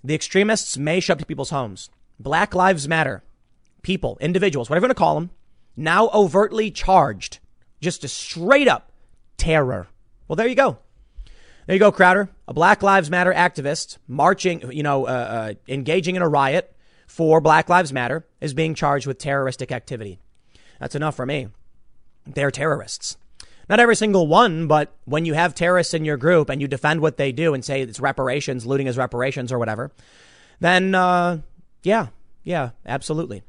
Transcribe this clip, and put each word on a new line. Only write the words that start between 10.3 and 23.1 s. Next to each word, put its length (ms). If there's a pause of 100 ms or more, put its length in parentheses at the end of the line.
there 120
you 80
go. 220 (880)
There 100
you 40
go, 120
Crowder. 380 (180)
A 60
Black 280
Lives 280
Matter 240
activist 640 (100)
marching, 640
you 120
know, 220
uh, 40
uh, 440 (140)
engaging 480
in 60
a 60
riot 460 (340)
for 340
Black 260
Lives 240
Matter 340 (140)
is 140
being 200
charged 320
with 120
terroristic 540
activity. 460 (640)
That's 160
enough 200
for 100
me. 240 (760)
They're 260
terrorists. 680 (520)